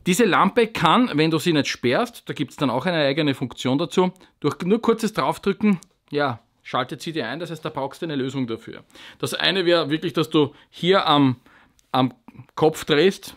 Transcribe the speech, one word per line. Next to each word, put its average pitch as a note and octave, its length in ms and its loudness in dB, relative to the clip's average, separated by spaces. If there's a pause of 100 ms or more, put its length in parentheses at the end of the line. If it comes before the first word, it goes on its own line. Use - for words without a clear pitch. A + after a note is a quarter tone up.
diese F#3 160 2
Lampe F#3+ 440 4
kann, A3 480 2
wenn D#3 160 2
du D#3+ 60 2
sie F3 140 0
nicht D3 160 0
sperrst, F3 600 -2
da D3 60 -10
gibt's - 220 -8
dann C#3 140 -2
auch B2 160 -4
eine F3 140 -2
eigene C#3+ 340 0
Funktion C3 440 -4
dazu, F3+ 360 0 (260)
durch C#3+ 220 -2
nur G#3 200 0
kurzes A3 300 0
Draufdrücken, F#3 680 0 (320)
ja, C#3+ 280 -2 (240)
schaltet C3 380 -6
sie E3+ 100 -8
dir D3 160 -6
ein. C#3 120 -8
Das E3 120 -10
heißt, D#3+ 140 -12
da D#3 40 -8
brauchst C#3 320 -8
du F3+ 40 -6
eine D#3 100 -6
Lösung C3 320 -4
dafür. - 380 -12 (340)
Das C3 140 -6
eine F3 320 0
wäre E3+ 240 2
wirklich, D#3+ 240 -4
dass D#3+ 160 -2
du D3+ 240 2 (160)
hier F#3 360 0
am, C#3+ 300 4 (560)
am B2+ 220 0 (420)
Kopf D#3 300 0
drehst, E3 520 0